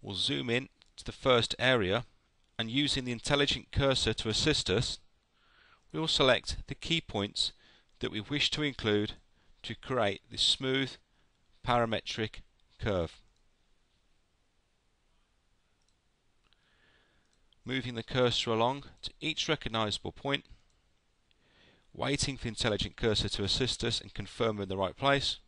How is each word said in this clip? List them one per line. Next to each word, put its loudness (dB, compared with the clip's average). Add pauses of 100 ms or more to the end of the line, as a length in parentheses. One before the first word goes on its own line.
we'll -8
zoom -2
in 0 (300)
to -14
the -8
first 4
area, 2 (540)
and -4
using 0
the -4
intelligent 0
cursor 2
to -4
assist 2
us, 0 (920)
we -6
will -2
select 4 (100)
the -8
key -2
points -2 (460)
that -4
we -4
wish -2
to -4
include 0 (500)
to -8
create -2
this -2
smooth 2 (760)
parametric 0 (360)
curve. -2 (4000)
Moving -4
the -6
cursor 2
along 2 (180)
to -10 (100)
each -4
recognizable -2
point, -4 (1500)
waiting -2
for -12
the -2
intelligent -2
cursor 2
to -4
assist 0
us 0
and -16
confirm -2
we're -2
in -8
the -4
right 0
place 2 (100)